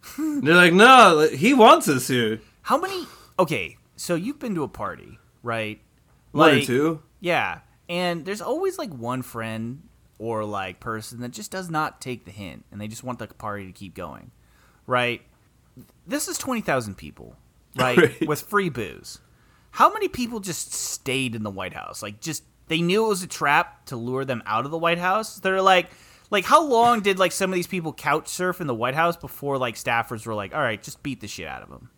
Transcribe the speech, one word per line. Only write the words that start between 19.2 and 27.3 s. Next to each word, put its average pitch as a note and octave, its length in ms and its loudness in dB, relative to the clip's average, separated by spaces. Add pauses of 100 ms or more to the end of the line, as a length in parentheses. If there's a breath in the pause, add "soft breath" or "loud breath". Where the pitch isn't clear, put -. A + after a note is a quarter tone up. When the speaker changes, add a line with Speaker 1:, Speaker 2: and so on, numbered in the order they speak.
Speaker 2:
How E4+ 200 4
many G#4 160 -4
people A#3+ 320 -8
just F#3 340 -10
stayed B2+ 640 -6
in G#2+ 80 -8
the G#2 80 -6
White F#2+ 220 -10
House? - 280 -14
Like, G#2 200 -14
just, D#3 220 -10 (260)
they E3 100 -2
knew F#3 280 2
it - 20 0
was F#3+ 140 -2
a E3 40 -12
trap - 600 -2
to C3 100 -10
lure B2+ 260 -4
them B2+ 220 -6
out A2 180 -2
of C#3+ 80 -8
the E3 60 -6
White E3+ 220 0
House. F3+ 400 -4
They're F#3+ 220 0
like, F#3 280 4 (420 soft breath)
like, G3+ 140 0
how D#4 180 6
long A#3+ 380 4
did, F#3+ 180 0
like, F#3 140 2